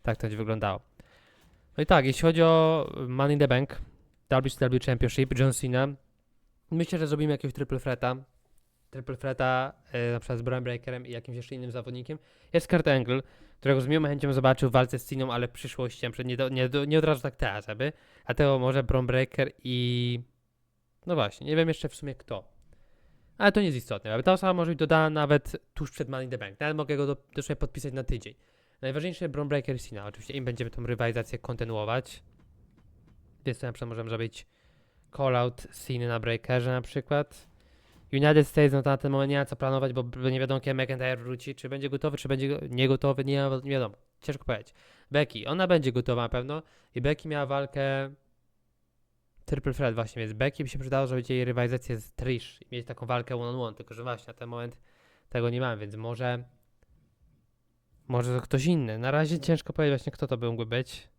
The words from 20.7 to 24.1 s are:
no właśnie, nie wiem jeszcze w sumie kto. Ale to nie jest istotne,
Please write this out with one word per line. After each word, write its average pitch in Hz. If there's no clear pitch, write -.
no 175
właśnie, 135
nie 151
wiem 165
jeszcze 156
w -
sumie 143
kto. -
Ale 202
to 208
nie 202
jest 143
istotne, 110